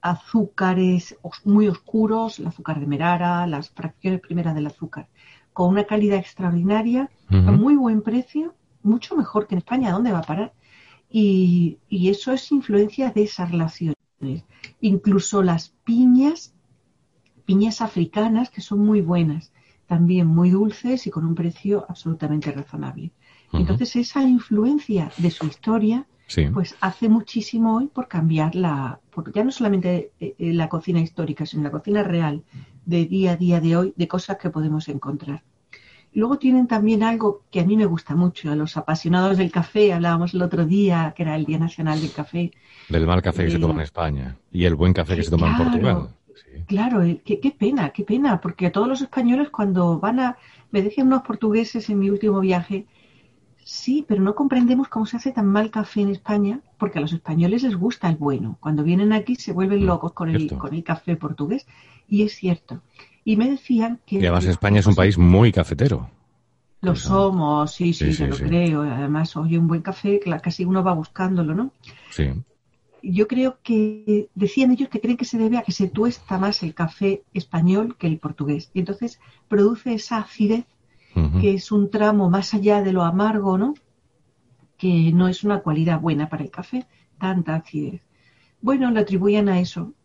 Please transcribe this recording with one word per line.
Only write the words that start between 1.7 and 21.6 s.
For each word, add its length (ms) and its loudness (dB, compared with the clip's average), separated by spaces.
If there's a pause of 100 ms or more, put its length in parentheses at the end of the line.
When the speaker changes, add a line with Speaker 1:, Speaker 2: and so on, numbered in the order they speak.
Speaker 1:
el 80 -8
azúcar 320 -8
demerara, 680 -2
las 220 -8
fracciones 520 -6
primeras 340 -4
del 120 -4
azúcar, 400 -12 (460)
con 160 0
una 160 2
calidad 320 0
extraordinaria, 920 -2 (200)
Speaker 2:
Ujú. 200 6
Speaker 1:
a 20 6
muy 240 6
buen 260 2
precio, 540 -4 (280)
mucho 320 0
mejor 320 -2
que 80 -4
en 40 0
España, 320 -2
¿dónde 200 0
va 80 0
a 40 -6
parar? 300 -6 (560)
Y, 680 4 (120)
y 200 0
eso 240 -2
es 180 -4
influencia 600 0
de 120 0
esas 280 -4
relaciones. 460 -2 (840)
Incluso 640 2
las 260 0 (140)
piñas, 680 4 (920)
piñas 360 2
africanas, 680 -2
que 120 -14
son 180 -4
muy 220 4
buenas, 500 0 (360)
también 400 4
muy 240 4
dulces 560 0
y 40 -8
con 140 -4
un 100 -2
precio 540 -4